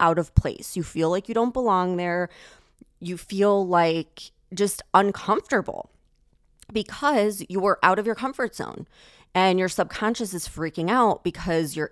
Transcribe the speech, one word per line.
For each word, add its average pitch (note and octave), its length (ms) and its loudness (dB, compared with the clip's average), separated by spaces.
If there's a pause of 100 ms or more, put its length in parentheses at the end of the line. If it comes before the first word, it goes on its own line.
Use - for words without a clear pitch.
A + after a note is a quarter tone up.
out E3 180 4
of - 160 -6
place. - 400 -4
You E3+ 80 -2
feel D#3+ 260 0
like G3 200 -2
you A3+ 40 -8
don't A#3 200 0
belong F#3 420 2
there. F3 320 -2 (720)
You F3 160 -8
feel, G3 500 2
like, E3+ 640 0 (220)
just G3 280 -2 (120)
uncomfortable G3+ 960 0 (840)
because G#3+ 720 0
you F#3+ 180 -2
are G3 160 2
out F#3 160 4
of G#3 80 -2
your A3+ 100 -2
comfort C4 400 -6
zone - 320 -10 (460)
and F#3 240 4
your F#3 120 2
subconscious G#3 640 -2
is E3+ 140 -6
freaking D#3+ 420 -4
out A#3 340 4
because E3 540 -2
you're D3+ 140 -4